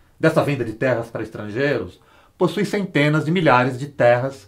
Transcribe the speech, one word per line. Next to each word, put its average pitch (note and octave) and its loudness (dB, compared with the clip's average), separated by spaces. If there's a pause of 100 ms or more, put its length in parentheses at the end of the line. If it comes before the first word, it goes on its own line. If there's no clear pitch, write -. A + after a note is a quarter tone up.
(180)
dessa D#3+ 2
venda B2+ -2
de A2 -6
terras A#2+ -2
para A2+ -10
estrangeiros, G#2+ -4 (380)
possui G3 0
centenas D#3 0
de D#3 -2
milhares C3+ 2
de C#3+ -8
terras, B2 0